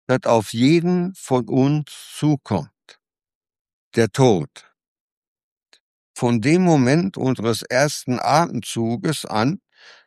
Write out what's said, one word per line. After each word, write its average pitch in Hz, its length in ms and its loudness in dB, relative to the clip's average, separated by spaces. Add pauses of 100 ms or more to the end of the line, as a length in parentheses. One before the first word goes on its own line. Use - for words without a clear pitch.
das 127 180 0
auf 113 280 2
jeden 170 640 2
von 123 320 -4
uns 139 440 0 (260)
zukommt. - 520 -2 (1300)
Der 113 140 2
Tod. 104 400 2 (1700)
Von 120 260 0
dem 165 220 2
Moment 160 540 2
unseres 117 460 -2
ersten 131 560 -2
Atemzuges 120 1040 -2
an 107 360 -2 (460)